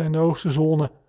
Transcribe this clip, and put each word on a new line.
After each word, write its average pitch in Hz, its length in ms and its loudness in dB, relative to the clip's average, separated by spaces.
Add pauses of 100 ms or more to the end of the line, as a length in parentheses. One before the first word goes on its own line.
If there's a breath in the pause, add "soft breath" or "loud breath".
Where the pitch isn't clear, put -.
in 156 80 -2
de 160 60 0
hoogste 165 340 0
zone. 151 400 0 (180 soft breath)